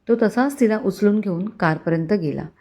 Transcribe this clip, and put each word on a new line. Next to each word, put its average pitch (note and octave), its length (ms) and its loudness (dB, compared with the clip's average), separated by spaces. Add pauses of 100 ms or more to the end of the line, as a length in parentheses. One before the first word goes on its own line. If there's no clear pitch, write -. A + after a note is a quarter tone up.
तो A#3 140 4
तसाच B3 380 0
तिला G#3+ 240 2
उचलून G#3 360 2
घेऊन G3 280 -4
कारपर्यंत E3 640 0
गेला. D3 320 -2 (160)